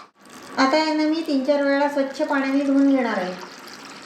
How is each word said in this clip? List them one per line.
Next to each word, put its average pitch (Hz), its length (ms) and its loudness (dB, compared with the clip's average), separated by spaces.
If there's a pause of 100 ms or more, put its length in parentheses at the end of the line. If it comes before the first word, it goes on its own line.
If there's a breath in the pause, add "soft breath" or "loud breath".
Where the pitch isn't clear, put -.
(580)
आता 269 200 4
यांना 311 260 2
मी 320 240 0
तीन 269 160 0
चार 285 200 2
वेळा 277 260 2
स्वच्छ 277 320 -2
पाण्याने 277 420 0
धुवून 277 240 4
घेणार 240 300 2
आहे. 180 140 -4 (760)